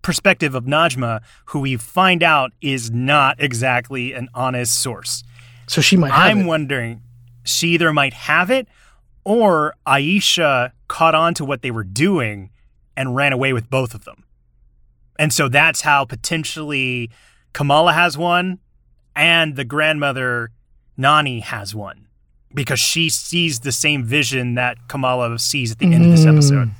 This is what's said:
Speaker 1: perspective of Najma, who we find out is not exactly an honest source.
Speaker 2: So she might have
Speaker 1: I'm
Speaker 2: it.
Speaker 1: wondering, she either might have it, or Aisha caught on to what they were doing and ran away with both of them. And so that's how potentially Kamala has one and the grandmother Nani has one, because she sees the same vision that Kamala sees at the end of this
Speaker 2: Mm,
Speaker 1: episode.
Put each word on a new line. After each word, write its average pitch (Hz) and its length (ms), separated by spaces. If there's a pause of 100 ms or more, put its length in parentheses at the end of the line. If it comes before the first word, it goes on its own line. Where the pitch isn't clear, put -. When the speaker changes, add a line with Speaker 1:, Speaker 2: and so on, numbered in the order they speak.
Speaker 1:
perspective 165 540
of 120 100
Najma, 131 560 (240)
who - 140
we 135 180
find 180 460
out 151 360
is 131 300
not 135 500
exactly 127 720
an 127 200
honest 123 480
source. - 420 (440)
Speaker 2:
So - 120
she 160 160
might 160 160
have 170 200
Speaker 1:
I'm 208 100
Speaker 2:
it. 185 60
Speaker 1:
wondering, 135 560 (420)
she - 240
either 165 240
might 139 220
have 170 340
it, 254 180 (560)
or 190 520 (100)
Aisha 143 880 (160)
caught 165 280
on 165 180
to 151 120
what 135 160
they 127 100
were 110 140
doing 107 640 (480)
and 131 180
ran 139 160
away 131 220
with 120 160
both 131 260
of 107 80
them. - 220 (920)
And 156 140
so 147 160
that's 143 340
how 143 220
potentially 131 1040 (440)
Kamala 151 400
has 165 240
one 180 420 (560)
and 160 400
the 135 80
grandmother 131 880 (460)
Nani 139 420
has 104 340
one, 101 340 (460)
because 135 280
she 165 260
sees 160 540
the 135 100
same 147 320
vision 123 520
that 123 340
Kamala 127 500
sees 120 320
at 110 80
the - 140
end 165 100
of 170 80
this 160 140
Speaker 2:
Mm, 156 80
Speaker 1:
episode. 139 460